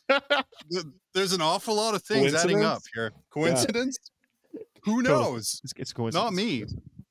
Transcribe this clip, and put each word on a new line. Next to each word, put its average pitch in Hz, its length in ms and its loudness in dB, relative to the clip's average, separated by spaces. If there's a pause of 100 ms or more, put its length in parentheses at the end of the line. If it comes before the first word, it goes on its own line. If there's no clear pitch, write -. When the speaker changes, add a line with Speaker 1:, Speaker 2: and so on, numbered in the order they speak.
Speaker 1:
<laughs> 269 360 0 (260)
Speaker 2:
Th-, 175 140 -4 (280)
there's 190 200 2
an 185 80 0
awful 196 340 0
lot 214 200 2
of 180 80 -4
things 143 300 2
adding 180 300 2
up 214 200 -2
Speaker 3:
Coincidence? - 100 -20
Speaker 2:
here. 113 200 -4 (300)
Speaker 3:
Yeah. 160 220 4
Speaker 2:
Coincidence? 254 320 -2 (880)
Who 226 220 0
Speaker 1:
Totally. 143 240 4
Speaker 2:
knows? 117 340 -6
Speaker 1:
It's, 135 140 -12
it's - 160 -10
coincidence. 123 320 -2
Speaker 2:
Not 233 80 -2
me. 175 320 -2 (460)